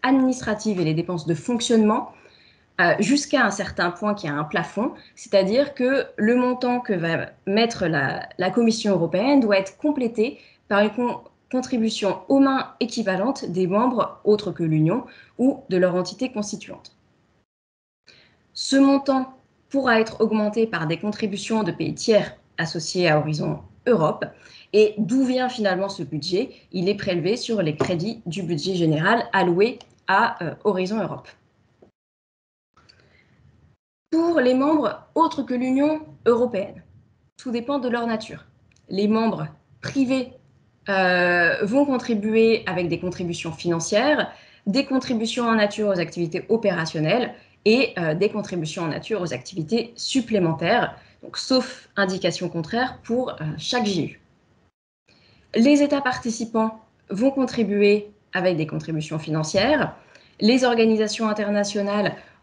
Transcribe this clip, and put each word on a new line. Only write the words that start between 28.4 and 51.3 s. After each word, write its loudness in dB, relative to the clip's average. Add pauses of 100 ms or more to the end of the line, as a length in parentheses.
budget -4
général 2
alloué 2 (300)
à, 2
euh, -6 (100)
Horizon -2
Europe. -8 (2750)
Pour 2
les 4
membres 0
autres 2
que -4
l'Union 0 (260)
européenne, 0 (540)
tout -8
dépend -4
de -4
leur -2
nature. -6 (420)
Les 0
membres 0 (340)
privés, -2 (560)
euh, 2
vont 2
contribuer 2
avec -2
des -2
contributions -6
financières, 0 (360)
des 0
contributions -2
en 2
nature 0
aux 0
activités -4
opérationnelles 0 (320)
et, 4
euh, 0
des 2
contributions -4
en -2
nature -4
aux -4
activités -4
supplémentaires, 0 (260)
donc -14